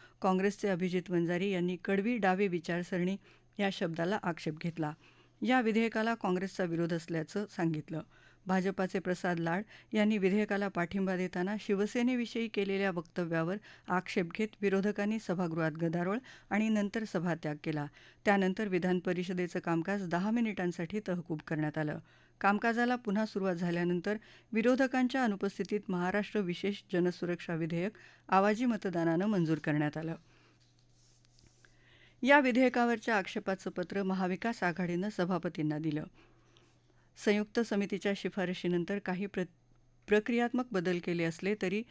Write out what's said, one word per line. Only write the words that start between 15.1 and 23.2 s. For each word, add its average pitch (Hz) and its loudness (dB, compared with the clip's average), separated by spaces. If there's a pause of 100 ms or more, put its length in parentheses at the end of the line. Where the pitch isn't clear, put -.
सभागृहात 165 0
गदारोळ 170 0 (320)
आणि 214 2
नंतर 214 0
सभात्याग 165 -2
केला. 151 -2 (380)
त्यानंतर 202 2
विधान 180 2
परिषदेचं 180 -2
कामकाज 175 -2
दहा 175 0
मिनिटांसाठी 202 -2
तहकूब 175 -4
करण्यात 151 -2
आलं. 151 -2 (420)
कामकाजाला 233 2
पुन्हा 220 -2